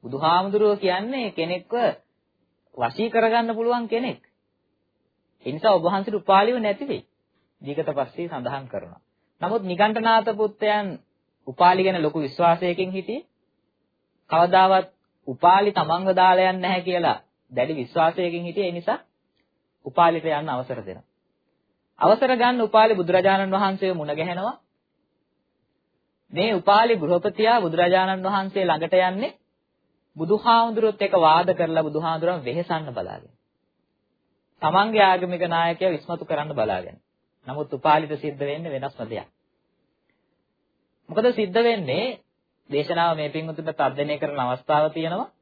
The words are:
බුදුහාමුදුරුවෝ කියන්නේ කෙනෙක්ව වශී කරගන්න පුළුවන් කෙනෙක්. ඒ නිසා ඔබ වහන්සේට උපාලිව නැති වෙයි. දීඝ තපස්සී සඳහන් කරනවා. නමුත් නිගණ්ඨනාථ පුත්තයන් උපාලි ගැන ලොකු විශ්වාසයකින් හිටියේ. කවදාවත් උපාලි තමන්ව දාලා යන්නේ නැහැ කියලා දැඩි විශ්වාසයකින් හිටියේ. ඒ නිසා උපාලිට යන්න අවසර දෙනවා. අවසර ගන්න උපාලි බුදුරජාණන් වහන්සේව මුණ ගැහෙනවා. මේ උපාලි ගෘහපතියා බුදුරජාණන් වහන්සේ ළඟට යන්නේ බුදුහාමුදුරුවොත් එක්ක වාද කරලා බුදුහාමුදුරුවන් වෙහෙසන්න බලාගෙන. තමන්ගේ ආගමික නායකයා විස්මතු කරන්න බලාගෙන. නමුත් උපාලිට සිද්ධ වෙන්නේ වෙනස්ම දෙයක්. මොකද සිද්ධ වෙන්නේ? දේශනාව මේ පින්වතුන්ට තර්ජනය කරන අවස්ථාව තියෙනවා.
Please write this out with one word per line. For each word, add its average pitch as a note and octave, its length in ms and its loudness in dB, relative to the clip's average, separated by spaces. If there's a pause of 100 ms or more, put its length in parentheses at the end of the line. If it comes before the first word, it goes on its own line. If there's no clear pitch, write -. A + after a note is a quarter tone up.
බුදුහාමුදුරුවෝ F#3+ 720 0
කියන්නේ G3+ 540 -4
කෙනෙක්ව F3 420 -6 (1040)
වශී B2+ 320 -4
කරගන්න A3+ 440 0
පුළුවන් A#3 340 -2
කෙනෙක්. A3+ 340 -6 (1200)
ඒ B2+ 60 -8
නිසා F3 220 2
ඔබ E3+ 100 2
වහන්සේට G3 320 -2
උපාලිව G#3 420 2
නැති G#3+ 300 -4
වෙයි. A3 160 -8 (580)
දීඝ C#3+ 200 -8
තපස්සී D3+ 460 -6
සඳහන් C3+ 400 -8
කරනවා. F#2 340 -14 (400)
නමුත් G3 220 -2
නිගණ්ඨනාථ A3 680 2
පුත්තයන් G#3 540 -2 (600)
උපාලි F3+ 360 4
ගැන F#3+ 180 0
ලොකු D3+ 180 -2
විශ්වාසයකින් F3 720 0
හිටියේ. G3+ 360 -8 (1000)
කවදාවත් F#3 580 4 (400)
උපාලි F#3 440 4
තමන්ව F3+ 420 -2
දාලා F#3 320 6
යන්නේ F#3 160 0
නැහැ F3+ 200 -2
කියලා E3+ 360 0 (340)
දැඩි B2+ 240 -2
විශ්වාසයකින් E3+ 680 -2
හිටියේ. F3+ 240 -4
ඒ F3 60 -4
නිසා F3 260 -4 (840)
උපාලිට E3 420 2
යන්න D#3 220 -4
අවසර B2+ 320 -6
දෙනවා. F#2+ 260 -16 (920)
අවසර A3 340 4
ගන්න A#3+ 280 0
උපාලි A3 340 4
බුදුරජාණන් F#3+ 580 2
වහන්සේව F#3+ 420 -2
මුණ D3+ 180 -6
ගැහෙනවා. F3+ 420 -6 (1800)
මේ G3+ 200 0
උපාලි G#3 420 4
ගෘහපතියා G#3 680 0
බුදුරජාණන් F#3 640 0
වහන්සේ F#3+ 400 -2
ළඟට D#3+ 340 0
යන්නේ F#3 380 -2 (800)
බුදුහාමුදුරුවොත් G#3+ 840 2
එක්ක G3 160 0
වාද E3+ 340 6
කරලා D#3+ 320 0
බුදුහාමුදුරුවන් D#3+ 600 -4
වෙහෙසන්න D#3 480 -6
බලාගෙන. F#2 400 -12 (1300)
තමන්ගේ G3+ 420 2
ආගමික F3+ 420 0
නායකයා E3+ 460 0
විස්මතු D#3+ 340 -8
කරන්න D3+ 280 -6
බලාගෙන. G2+ 440 -4 (500)
නමුත් C#3 260 -8
උපාලිට D3+ 420 2
සිද්ධ C#3 260 -8
වෙන්නේ D3+ 300 -6
වෙනස්ම C3+ 340 -10
දෙයක්. A2 220 -10 (1800)
මොකද G#3+ 220 -2
සිද්ධ G#3 280 -2
වෙන්නේ? A3 600 0 (500)
දේශනාව E3 440 0
මේ D3+ 160 -6
පින්වතුන්ට D#3 460 -8
තර්ජනය C#3+ 420 -2
කරන C#3+ 220 -6
අවස්ථාව B2+ 500 0
තියෙනවා. E3 400 -6 (120)